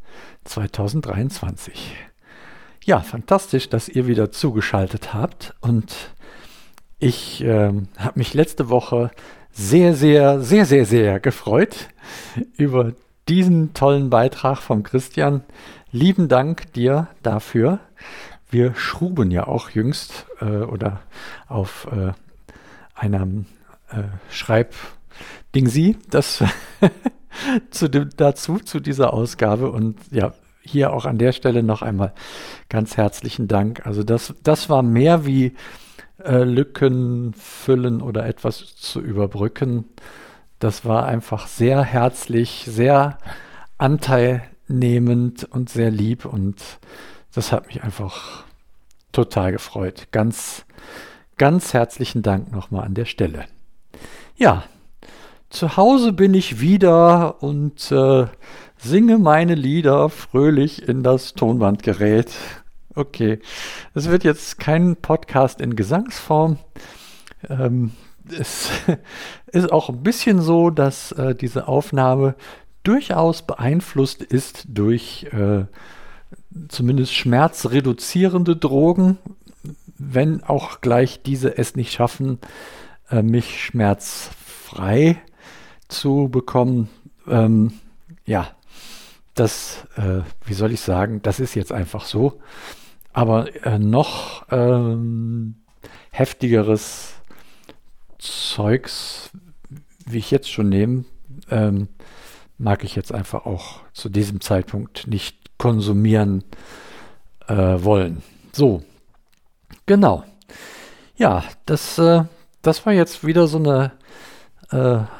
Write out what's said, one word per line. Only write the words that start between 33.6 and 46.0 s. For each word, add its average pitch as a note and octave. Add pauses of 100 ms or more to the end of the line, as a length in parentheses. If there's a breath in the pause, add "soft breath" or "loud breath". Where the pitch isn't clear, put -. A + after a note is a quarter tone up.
Also G#2
das, A2+ (100)
das D3+
war C3+
mehr C#3+
wie, C3 (720 loud breath)
äh, B2+
Lücken B2
füllen B2
oder A2+
etwas A2+
zu -
überbrücken. A2 (720 loud breath)
Das -
war A2+
einfach A#2
sehr C3
herzlich, A#2+
sehr C#3 (580 loud breath)
anteilnehmend B2
und B2+
sehr A#2
lieb A2